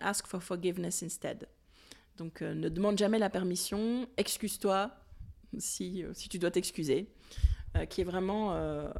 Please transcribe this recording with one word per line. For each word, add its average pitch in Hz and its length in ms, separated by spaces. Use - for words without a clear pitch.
ask 196 280
for 180 140
forgiveness 175 600
instead. - 460
Donc, 165 260
euh, 160 120
ne 160 140
demande 196 300
jamais 208 200
la 208 120
permission, 208 760
excuse-toi 202 760
si, 180 460
euh, 165 100
si - 140
tu 185 100
dois 175 140
t'excuser. 175 560
Euh, 160 100
qui - 160
est - 20
vraiment, 190 480
euh, 151 360